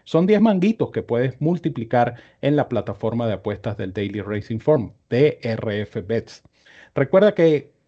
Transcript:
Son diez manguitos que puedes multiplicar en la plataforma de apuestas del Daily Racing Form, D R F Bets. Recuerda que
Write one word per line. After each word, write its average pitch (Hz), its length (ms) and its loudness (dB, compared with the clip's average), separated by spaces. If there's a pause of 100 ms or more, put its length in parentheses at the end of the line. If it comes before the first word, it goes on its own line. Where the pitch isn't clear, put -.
Son 170 220 2
diez 208 140 4
manguitos 202 520 2
que 113 100 -4
puedes 123 380 -2
multiplicar 123 760 -2 (240)
en 143 140 2
la 143 140 0
plataforma 113 580 -4
de 110 60 0
apuestas 101 440 -6
del 95 160 -8
Daily 101 280 -6
Racing 104 400 -6
Form, 131 320 0 (160)
D 139 340 2
R 110 380 -4
F 104 220 -8
Bets. 110 400 -6 (520)
Recuerda 190 400 4
que 160 380 2 (160)